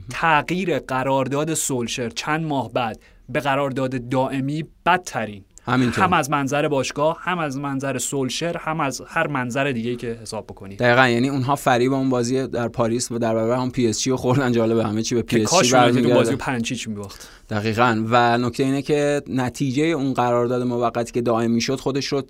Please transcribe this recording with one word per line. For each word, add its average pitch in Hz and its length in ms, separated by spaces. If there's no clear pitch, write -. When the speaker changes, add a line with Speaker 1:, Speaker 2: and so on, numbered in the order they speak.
Speaker 1:
تغییر 165 680
قرارداد 135 760
سولشر 123 560
چند 156 360
ماه 135 280
بعد 113 260
به 135 100
قرارداد 135 720
دائمی 135 560
بدترین. 113 580
Speaker 2:
همینطور. 127 380
Speaker 1:
هم 180 100
از 151 160
منظر 143 380
باشگاه، 143 540
هم 175 180
از 143 180
منظر 139 400
سولشر، 139 600
هم 160 220
از 135 280
هر 165 200
منظر 139 440
دیگه‌ای 120 240
که 117 260
حساب 107 260
بکنی. 98 280
Speaker 2:
دقیقاً، 123 320
یعنی 120 220
اونها 139 260
فریب 127 380
اون 135 160
بازی 123 380
در 117 200
پاریس 120 440
و 117 60
در 113 160
برابر 113 220
هم 127 160
پی 123 160
اس 107 140
جی 131 80
رو 131 80
خوردن. 127 340
جالبه، 113 340
همه 107 180
چی 123 120
به 113 60
Speaker 1:
که 113 60
Speaker 2:
پی 110 60
اس 107 60
جی 165 60
Speaker 1:
کاش 165 160
یونایتد 123 160
اون 120 80
Speaker 2:
برمیگرده. 120 240
Speaker 1:
بازی 113 120
رو 139 60
پنج 123 320
هیچ 120 180
می‌باخت. 101 400
Speaker 2:
دقیقاً. 110 600
و 120 280
نکته 123 260
اینه 135 180
که 147 460
نتیجهٔ 127 580
اون 139 280
قرارداد 120 500
موقتی 120 480
که 123 100
دائمی 117 400
شد 131 180
خودش 135 260
رو، 139 240